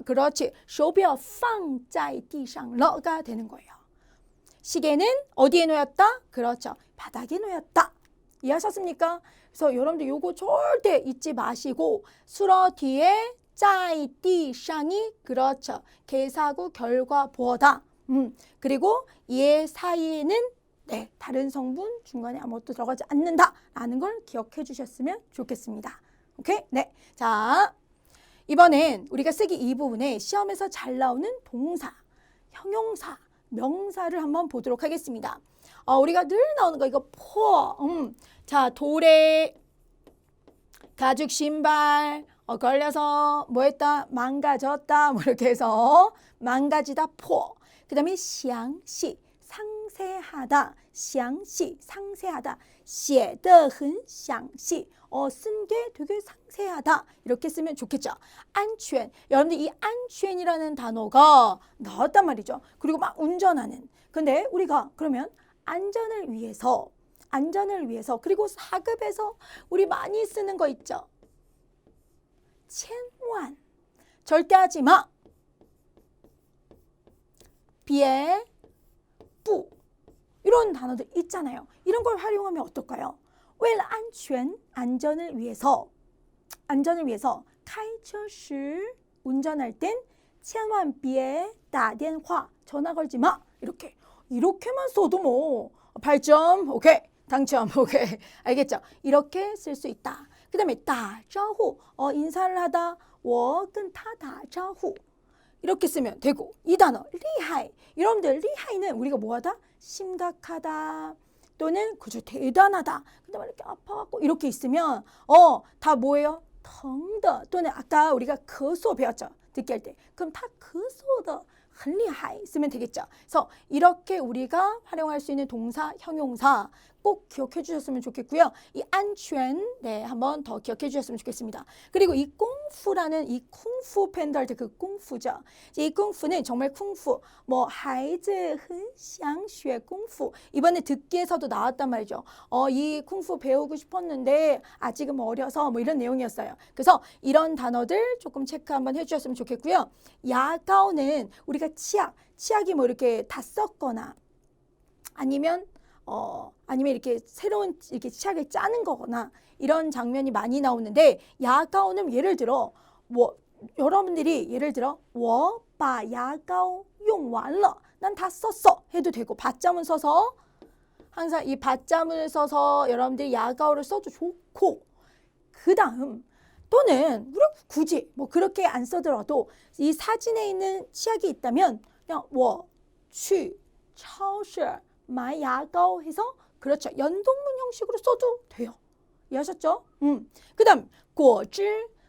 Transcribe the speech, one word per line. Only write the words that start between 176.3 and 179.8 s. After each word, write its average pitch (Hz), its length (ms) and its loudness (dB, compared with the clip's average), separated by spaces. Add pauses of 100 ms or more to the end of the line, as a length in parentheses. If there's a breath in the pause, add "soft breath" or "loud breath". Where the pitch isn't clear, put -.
또는 294 580 4
우리가 494 260 4 (140)
굳이 311 460 -2
뭐 269 160 -8
그렇게 381 360 2
안 247 200 -2
써더라도 277 640 -2 (280 soft breath)
이 302 140 2